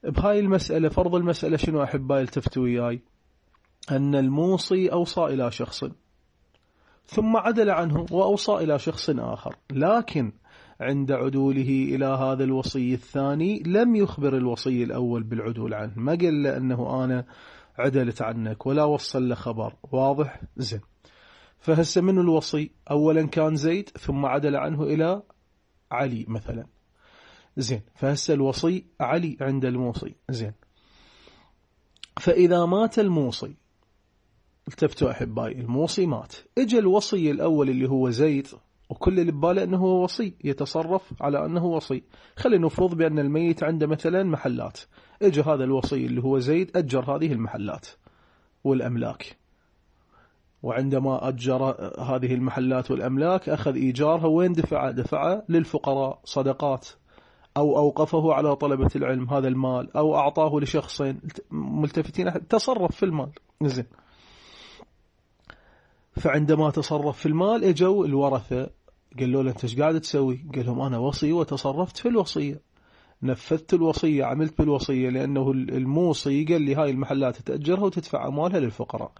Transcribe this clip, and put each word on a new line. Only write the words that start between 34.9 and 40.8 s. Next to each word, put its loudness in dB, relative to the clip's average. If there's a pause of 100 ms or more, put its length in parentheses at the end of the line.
أحبائي، -6
الموصي 0
مات، -4 (240)
إجا 4
الوصي 4
الأول 2
اللي 0
هو 2
زيد، 2 (440)
وكل 2
اللي 2
بباله 2
أنه 0
هو 4
وصي، -4 (100)
يتصرف -2